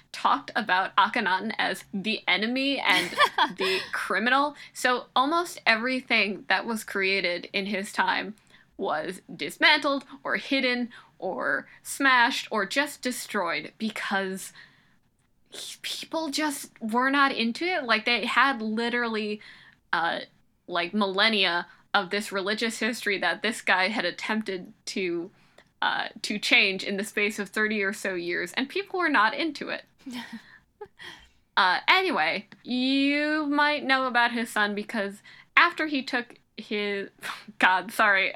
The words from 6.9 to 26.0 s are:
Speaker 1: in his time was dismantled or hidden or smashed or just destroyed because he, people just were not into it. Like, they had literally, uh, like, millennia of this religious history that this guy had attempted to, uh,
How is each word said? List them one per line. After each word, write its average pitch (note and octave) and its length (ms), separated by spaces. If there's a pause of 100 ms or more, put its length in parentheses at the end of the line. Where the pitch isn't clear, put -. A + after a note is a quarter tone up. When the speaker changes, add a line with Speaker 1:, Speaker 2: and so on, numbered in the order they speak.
Speaker 1:
in G3 140
his G3+ 260
time - 420 (420)
was F3+ 440 (120)
dismantled C#4+ 720 (180)
or B3 140
hidden B3 520 (300)
or - 480 (160)
smashed C4 640
or - 160
just - 380
destroyed E3+ 760
because G3 760 (960)
he, - 340
people - 460
just - 420 (100)
were B3 300
not C#4 200
into A#3 340
it. F4+ 180
Like, A3 220
they A#3+ 200
had B3 340
literally, A3 800 (540)
uh, E3 280 (460)
like, F3 280
millennia F#3+ 720 (260)
of G3 160
this G3+ 220
religious G#3+ 480
history A3 380
that F3 240
this A3 180
guy F#3+ 300
had G#3 160
attempted F#3+ 640 (140)
to, F3 440 (520)
uh, - 240 (160)